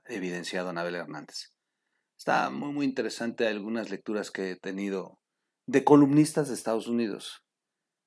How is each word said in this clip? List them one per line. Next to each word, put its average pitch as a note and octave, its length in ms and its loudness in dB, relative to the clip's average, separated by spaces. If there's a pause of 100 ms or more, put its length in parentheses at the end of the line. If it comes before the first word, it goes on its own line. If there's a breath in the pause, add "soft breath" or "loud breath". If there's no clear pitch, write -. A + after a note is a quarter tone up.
evidenciado F#2 680 -6
Anabel F2 260 -6
Hernández. D2+ 560 -12 (680)
Está - 320 0
muy, C#3+ 220 -8
muy C#3+ 120 -2
interesante A#2+ 600 -2
algunas G#2+ 440 -4
lecturas G2+ 400 -6
que F#2+ 200 -6
he F2+ 60 -8
tenido F#2+ 600 -6 (480)
de C3+ 180 2
columnistas D3 640 8
de A#2+ 60 -4
Estados A2 340 -2
Unidos A#2 540 -4 (640)